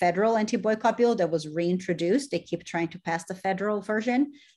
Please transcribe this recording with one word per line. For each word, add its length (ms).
federal 320
anti-boycott 580
bill 200
that 160
was 160
reintroduced. 840
They 80
keep 280
trying 240
to 120
pass 240
the 80
federal 480
version. 500